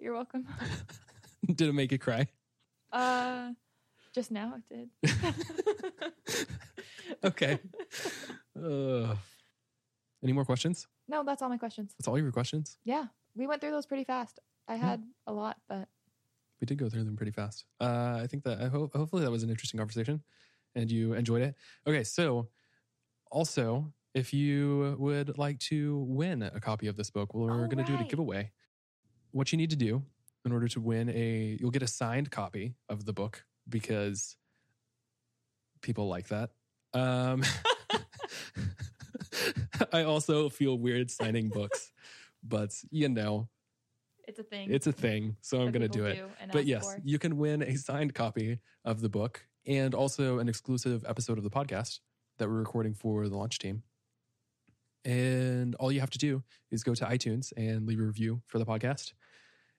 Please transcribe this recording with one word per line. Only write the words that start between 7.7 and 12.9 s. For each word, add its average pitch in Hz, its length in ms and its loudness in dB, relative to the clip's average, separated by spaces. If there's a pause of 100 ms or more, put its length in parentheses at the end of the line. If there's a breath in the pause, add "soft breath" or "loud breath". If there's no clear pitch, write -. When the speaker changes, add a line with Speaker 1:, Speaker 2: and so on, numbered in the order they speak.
Speaker 2:
Uh, 131 600 0 (1040 loud breath)
any 131 100 4
more 139 120 4
questions? 143 420 0 (220)
Speaker 1:
No, 294 160 0
that's 277 180 0
all 262 60 -2
my 247 80 0
questions. 220 420 -8
Speaker 2:
That's - 80 -6
all - 120 2
your 147 120 2
questions? 139 540 -2
Speaker 1:
Yeah. 262 220 0 (280)